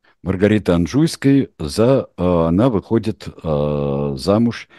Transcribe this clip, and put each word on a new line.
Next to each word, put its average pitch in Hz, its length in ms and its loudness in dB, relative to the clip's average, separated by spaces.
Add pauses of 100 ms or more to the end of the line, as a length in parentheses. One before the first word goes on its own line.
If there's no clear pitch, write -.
(240)
Маргарита 95 520 2
Анжуйской, 135 840 0
за, 104 600 0
э, 85 60 -4 (240)
она 98 220 2
выходит, 110 580 -4
э, 71 880 -4
замуж 107 500 0 (120)